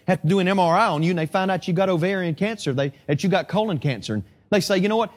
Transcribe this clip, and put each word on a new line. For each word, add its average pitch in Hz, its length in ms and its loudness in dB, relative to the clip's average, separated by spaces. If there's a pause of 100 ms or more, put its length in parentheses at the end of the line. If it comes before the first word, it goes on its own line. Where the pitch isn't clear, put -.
have 185 140 0
to 151 80 0
do 196 100 4
an 180 80 2
M 196 120 2
R 175 180 4
I 220 100 4
on 156 160 0
you 165 60 2
and 180 100 0
they 160 60 -2
find 190 260 -2
out 180 160 -4
you 185 60 0
got 190 160 2
ovarian 180 460 -2
cancer, 208 360 -4
they, 135 220 -2 (140)
that 147 140 0
you 196 80 2
got 175 200 2
colon 202 300 -2
cancer, 113 340 -4
and 104 100 -4 (260)
they 202 120 2
say, 196 160 0
"You 185 100 2
know 220 100 0
what? 226 200 -2